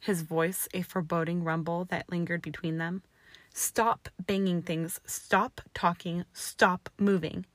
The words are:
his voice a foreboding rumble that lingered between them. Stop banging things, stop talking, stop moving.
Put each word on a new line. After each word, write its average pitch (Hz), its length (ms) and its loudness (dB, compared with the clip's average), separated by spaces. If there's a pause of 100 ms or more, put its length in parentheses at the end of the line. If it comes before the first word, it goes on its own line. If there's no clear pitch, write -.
his 185 220 0
voice 165 520 0
a 190 80 -2
foreboding 170 640 0
rumble 165 420 -2
that 175 240 -6
lingered 170 320 -2
between 160 360 -4
them. 175 240 -4 (500)
Stop - 560 0 (160)
banging 190 380 2
things, 165 440 -4
stop - 540 0 (140)
talking, 175 580 0
stop - 680 2
moving. 185 560 2